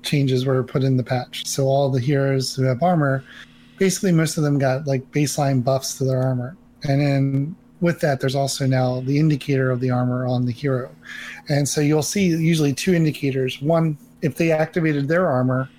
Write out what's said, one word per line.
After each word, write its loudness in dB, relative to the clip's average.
changes 0
were 2
put -2
in 2
the 0
patch. -6
So -2
all 2
the 0
heroes 0
who -2
have 0
armor, 2
basically 2
most 2
of 0
them 2
got, 0
like, -2
baseline 0
buffs -2
to -2
their 0
armor. -4
And 0
then 0
with 0
that, 0
there's -2
also -2
now 0
the 0
indicator 0
of -2
the -2
armor -2
on 0
the -2
hero. -4
And 2
so 0
you'll 2
see 0
usually 2
two 0
indicators. 0
One, 2
if -2
they 2
activated 0
their 2
armor 0